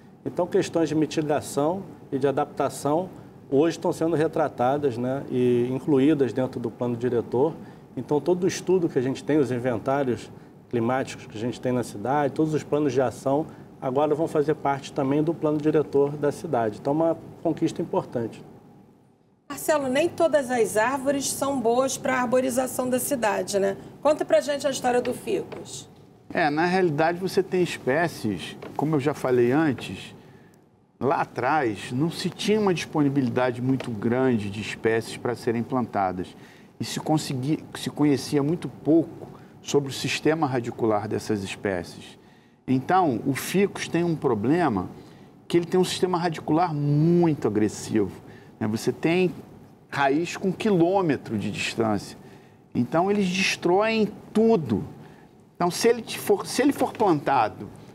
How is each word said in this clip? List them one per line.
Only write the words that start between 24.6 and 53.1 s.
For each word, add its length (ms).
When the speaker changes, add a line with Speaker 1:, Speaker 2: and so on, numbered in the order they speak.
Speaker 2:
a 40
história 320
do 120
ficus. 760
Speaker 3:
É, 160
na 160
realidade, 540
você 240
tem 180
espécies, 920
como 180
eu 60
já 120
falei 380
antes, 640
lá 200
atrás 720
não 180
se 200
tinha 300
uma 140
disponibilidade 880
muito 300
grande 580
de 120
espécies 560
pra 180
serem 260
plantadas. 640
E 60
se 160
consegui-, 640
se 140
conhecia 520
muito 280
pouco 580
sobre 280
o 40
sistema 540
radicular 580
dessas 380
espécies. 720
Então, 600
o 60
ficus 560
tem 160
um 100
problema 720
que 80
ele 80
tem 120
um 60
sistema 340
radicular 560
muito 720
agressivo, 640
né? 100
Você 260
tem 400
raiz 480
com 100
um 60
quilômetro 840
de 140
distância. 640
Então, 380